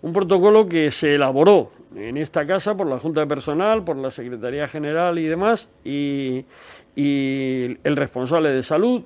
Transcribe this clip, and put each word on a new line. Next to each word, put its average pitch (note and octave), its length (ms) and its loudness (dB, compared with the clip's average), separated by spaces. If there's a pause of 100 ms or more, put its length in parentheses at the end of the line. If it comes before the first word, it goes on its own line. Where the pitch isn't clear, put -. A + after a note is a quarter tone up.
un E3 100 -8
protocolo G3 560 4
que D#3 220 2
se D3 240 0
elaboró C#3+ 560 4 (240)
en A2+ 200 -10
esta D3+ 300 -4
casa F#3+ 320 -2
por F#3+ 80 -2
la C3 140 -4
Junta D#3 220 -2
de D3+ 40 0
Personal, D#3+ 580 -2
por E3 140 -4
la C3 140 -6
Secretaría B2 560 -8
General D#3+ 500 -2
y D#3+ 80 -2
demás, F#3+ 420 0 (160)
y, C#3 640 -4 (500)
y C3+ 880 -2
el D3 120 2
responsable C#3+ 540 0
de C3 120 0
salud G3+ 440 0